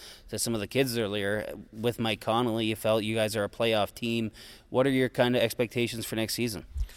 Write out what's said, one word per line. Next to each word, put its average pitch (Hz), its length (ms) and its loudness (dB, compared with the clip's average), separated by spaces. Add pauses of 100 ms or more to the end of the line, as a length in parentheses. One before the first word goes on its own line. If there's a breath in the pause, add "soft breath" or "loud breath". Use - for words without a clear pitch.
(280 loud breath)
to 110 100 -6
some 117 160 0
of 113 60 -2
the 101 80 -4
kids 127 300 2
earlier, 104 580 -2 (160)
with 110 280 -2
Mike 110 200 0
Conley, 113 460 0
you 110 100 0
felt 110 300 2
you 110 100 -2
guys 110 220 2
are 101 80 0
a 98 40 -2
playoff 110 460 2
team. 117 340 -2 (400 loud breath)
What 127 160 4
are 139 60 2
your 131 160 4
kind 123 300 2
of 117 40 4
expectations 117 640 0
for 110 120 -4
next 110 160 0
season? 113 320 -2 (320 loud breath)